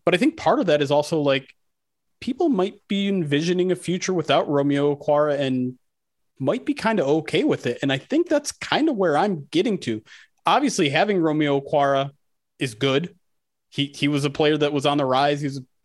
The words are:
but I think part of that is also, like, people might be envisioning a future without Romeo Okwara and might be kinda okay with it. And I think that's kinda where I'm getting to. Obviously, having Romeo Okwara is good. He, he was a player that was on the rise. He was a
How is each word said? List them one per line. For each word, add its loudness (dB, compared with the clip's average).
but 2
I 4
think 0
part 2
of 0
that 2
is -2
also, 0
like, 0
people -2
might -2
be -2
envisioning 0
a -4
future -4
without 2
Romeo 0
Okwara 0
and -4
might -4
be -2
kinda 0
okay 0
with -2
it. -4
And -2
I 0
think -2
that's -2
kinda -2
where 2
I'm -2
getting 0
to. -6
Obviously, 2
having 2
Romeo 0
Okwara 0
is -4
good. -2
He, -4
he -2
was 0
a -2
player 2
that 0
was -2
on 2
the 0
rise. 2
He -6
was -8
a -14